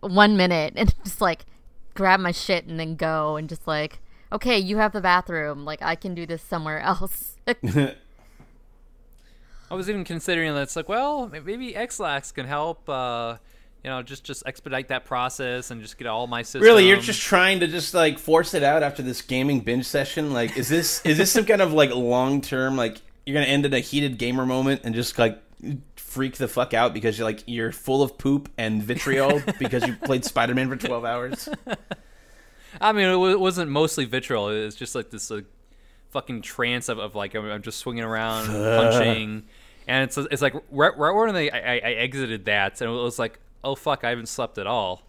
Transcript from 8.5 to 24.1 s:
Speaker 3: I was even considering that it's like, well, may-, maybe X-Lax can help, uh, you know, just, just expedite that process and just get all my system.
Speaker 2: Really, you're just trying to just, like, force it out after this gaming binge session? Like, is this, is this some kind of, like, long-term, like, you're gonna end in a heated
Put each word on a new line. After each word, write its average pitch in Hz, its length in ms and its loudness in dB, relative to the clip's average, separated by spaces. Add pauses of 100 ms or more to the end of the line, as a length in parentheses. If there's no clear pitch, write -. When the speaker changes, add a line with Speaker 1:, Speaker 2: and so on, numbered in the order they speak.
Speaker 3:
I 190 60 -10
was 185 120 -6
even 202 160 -4
considering 165 500 -2
that 143 80 0
it's 135 140 -6
like, 160 120 -8
well, 262 400 -2
may-, 151 120 -14
maybe 233 340 -10
X-Lax 175 580 -6
can 131 140 -8
help, 147 420 -6
uh, 120 480 -4 (460)
you 131 80 -10
know, 127 120 -8
just, 131 200 -16
just - 240 -12
expedite 131 420 -8
that 127 160 -4
process 127 680 -6
and 117 100 -12
just 110 180 -18
get 120 80 -10
all 117 200 -4
my 120 160 -6
system. 131 200 -4
Speaker 2:
Really, 214 240 12
you're 196 140 8
just 233 200 -2
trying 185 400 4
to 175 60 2
just, 160 280 -4
like, 160 240 4
force 165 360 2
it 156 80 2
out 147 200 4
after 143 200 -2
this 127 200 -4
gaming 131 380 0
binge 120 260 -2
session? 147 460 -2
Like, 117 240 -2
is 120 120 -4
this, 160 360 0
is 156 140 4
this 190 140 4
some 226 140 4
kind 208 160 6
of, 170 100 2
like, 151 220 6
long-term, 131 800 0
like, 113 240 -2 (260)
you're 139 80 -4
gonna 143 120 2
end 139 200 2
in 139 60 0
a 127 80 2
heated 135 380 -2